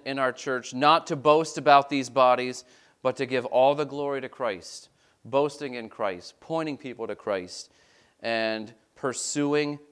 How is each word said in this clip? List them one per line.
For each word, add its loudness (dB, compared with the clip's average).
in -6
our 0
church, -6
not 4
to -2
boast 4
about 6
these -2
bodies, 2
but 0
to -4
give -2
all 4
the -2
glory -6
to -12
Christ, -8
boasting -2
in -10
Christ, -6
pointing -6
people -10
to -8
Christ, -8
and -4
pursuing -2